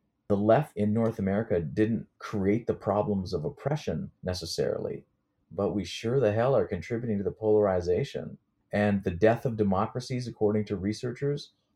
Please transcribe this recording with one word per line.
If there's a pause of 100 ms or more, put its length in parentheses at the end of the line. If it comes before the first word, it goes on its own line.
(300)
the
left
in
North
America
didn't (100)
create
the
problems
of
oppression (120)
necessarily, (460)
but
we
sure
the
hell
are
contributing
to
the
polarization. (340)
And
the
death
of
democracies,
according
to
researchers (220)